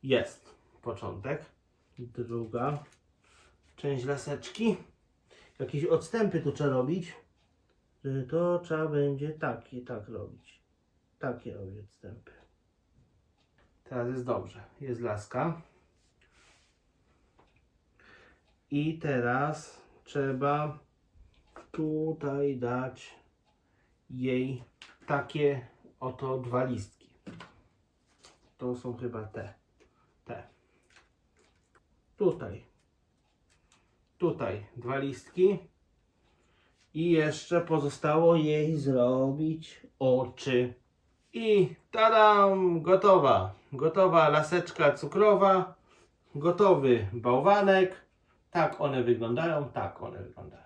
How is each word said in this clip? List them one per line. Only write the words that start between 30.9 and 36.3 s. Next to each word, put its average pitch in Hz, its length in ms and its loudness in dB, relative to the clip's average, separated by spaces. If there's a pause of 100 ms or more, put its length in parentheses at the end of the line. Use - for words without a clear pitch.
Tutaj. 135 480 -4 (1500)
Tutaj 117 480 -4 (100)
dwa 123 220 -8
listki. 175 600 0 (1400)